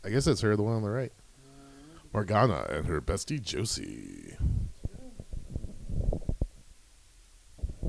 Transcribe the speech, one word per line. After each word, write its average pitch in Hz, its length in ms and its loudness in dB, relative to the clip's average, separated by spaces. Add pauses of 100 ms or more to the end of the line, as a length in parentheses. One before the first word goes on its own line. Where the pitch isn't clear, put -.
I 98 60 -4
guess 131 160 2
that's 107 160 4
her, 107 140 6
the 104 80 2
one 113 120 2
on 110 80 0
the 101 60 0
right. 120 220 -2 (1000)
Morgana 104 560 4
and 76 180 0
her 76 140 2
bestie, 120 400 -2
Josie. 50 960 -6 (3500)